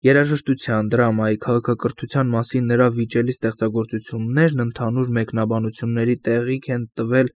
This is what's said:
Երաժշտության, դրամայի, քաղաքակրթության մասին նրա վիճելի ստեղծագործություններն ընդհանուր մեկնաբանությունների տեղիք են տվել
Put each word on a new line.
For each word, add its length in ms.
Երաժշտության, 840
դրամայի, 500
քաղաքակրթության 880
մասին 380
նրա 240
վիճելի 440
ստեղծագործություններն 1300
ընդհանուր 460
մեկնաբանությունների 1080
տեղիք 480
են 220
տվել 500